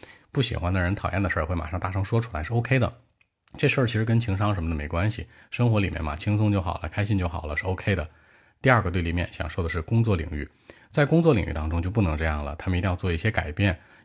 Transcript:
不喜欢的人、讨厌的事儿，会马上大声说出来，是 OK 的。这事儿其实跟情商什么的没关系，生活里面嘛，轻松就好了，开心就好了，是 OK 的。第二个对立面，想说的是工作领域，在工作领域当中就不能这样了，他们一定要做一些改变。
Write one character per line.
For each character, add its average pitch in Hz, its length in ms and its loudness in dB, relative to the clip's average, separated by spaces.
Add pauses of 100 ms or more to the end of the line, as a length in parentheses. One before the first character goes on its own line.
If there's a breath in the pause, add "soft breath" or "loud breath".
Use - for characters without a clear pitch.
(300 loud breath)
不 143 120 0
喜 - 120 -2
欢 87 160 -2
的 92 100 2
人、 90 140 0
讨 - 180 -4
厌 98 100 0
的 87 80 0
事 82 100 -2
儿， 78 60 0
会 90 80 -2
马 80 160 -4
上 90 100 -4
大 92 100 -4
声 95 140 -2
说 113 160 0
出 117 140 -4
来， 78 100 -4
是 110 80 -8
OK 117 260 2
的。 120 140 0 (640)
这 147 100 0
事 139 140 2
儿 123 60 4
其 113 80 0
实 110 100 2
跟 117 160 4
情 95 160 0
商 104 180 0
什 87 80 -4
么 82 60 -2
的 82 80 -2
没 73 100 -6
关 90 240 0
系， - 160 -6 (240 loud breath)
生 120 220 2
活 104 80 4
里 95 80 2
面 80 160 -4
嘛， 73 100 -2
轻 104 220 0
松 107 160 4
就 98 80 2
好 82 220 -2
了， 80 80 -4
开 104 120 -2
心 101 160 2
就 90 80 0
好 82 200 -6
了， 78 100 -6
是 - 80 -4
OK 92 320 0
的。 78 100 -4 (540 soft breath)
第 131 100 2
二 113 120 6
个 92 80 -2
对 90 100 0
立 82 100 0
面， 85 220 0
想 80 160 -6
说 90 160 -4
的 82 60 -2
是 85 100 -4
工 117 240 2
作 107 100 2
领 78 160 -2
域， 73 160 -6 (440 loud breath)
在 147 160 4
工 160 160 4
作 160 100 6
领 85 140 2
域 78 80 -2
当 78 160 -4
中 82 100 0
就 90 100 0
不 110 120 2
能 78 160 2
这 82 80 0
样 76 180 -2
了， 71 120 -8
他 - 120 -8
们 90 100 2
一 87 40 -2
定 98 60 0
要 90 60 0
做 90 160 -2
一 85 60 0
些 107 140 0
改 87 200 -2
变。 101 300 0 (240 loud breath)